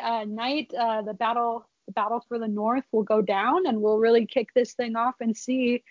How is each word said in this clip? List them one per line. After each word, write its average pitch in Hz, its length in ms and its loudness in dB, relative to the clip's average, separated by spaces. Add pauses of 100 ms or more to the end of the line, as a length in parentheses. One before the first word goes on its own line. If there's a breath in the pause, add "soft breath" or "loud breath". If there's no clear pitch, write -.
uh, 226 220 -2
night. 233 520 -4
Uh, 226 260 0
the 208 100 -6
battle, 233 520 -2 (200)
the 202 80 -16
battle 226 340 -2
for 240 100 -6
the 226 100 -4
North 214 440 -2
will 220 120 2
go 214 180 2
down, 220 440 2
and 226 160 0
we'll 214 160 4
really 226 280 4
kick - 280 -2
this 247 200 0
thing 233 220 -4
off 240 260 0
and 226 140 0
see, 247 560 -2